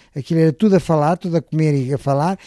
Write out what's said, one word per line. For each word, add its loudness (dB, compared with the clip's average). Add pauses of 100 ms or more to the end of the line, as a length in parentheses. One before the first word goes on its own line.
(140)
aquilo -2
era 4
tudo 2
a 4
falar, 0
tudo -6
a -2
comer -2
e -2
a -4
falar, -2